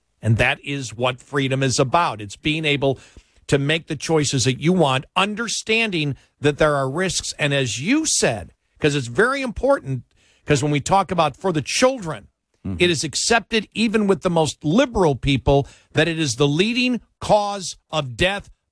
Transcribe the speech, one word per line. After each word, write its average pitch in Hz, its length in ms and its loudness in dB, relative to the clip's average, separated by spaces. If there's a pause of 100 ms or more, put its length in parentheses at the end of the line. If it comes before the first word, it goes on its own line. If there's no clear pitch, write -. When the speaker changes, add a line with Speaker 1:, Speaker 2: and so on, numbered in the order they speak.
(220)
Speaker 1:
And 110 140 2
that 127 280 0
is 135 300 -8
what 123 260 -2
freedom 135 420 -2
is 131 160 0
about. 135 420 0
It's 101 160 -12
being 156 280 -4
able 139 340 0 (480)
to 143 120 2
make 151 280 -2
the 156 100 -6
choices 143 480 0
that 127 160 0
you 160 120 2
want, 143 320 2 (120)
understanding 202 1000 -2 (240)
that 143 180 0
there 151 180 4
are 135 140 -2
risks. 175 480 -4
And 143 160 0
as 123 260 -2
you 269 240 0
said, 131 480 -2 (260)
'cause 147 160 2
it's 135 120 -2
very 233 360 0
important, 233 640 -2 (400)
'cause 147 180 2
when 147 100 0
we 147 80 0
talk 185 300 0
about 165 260 0
for 190 160 -2
the 156 100 -2
children, 185 640 -2 (380)
Speaker 2:
Mm-hmm. 95 160 -2
Speaker 1:
it 175 80 4
is 151 140 -2
accepted 220 680 -2
even 214 360 0
with 190 140 0
the 185 80 0
most 165 340 0
liberal 196 500 2
people 139 540 2 (240)
that 160 160 2
it 160 100 -4
is 147 160 -2
the 143 140 2
leading 233 520 0 (200)
cause 202 560 0 (120)
of 139 280 -4
death 185 340 -2 (220)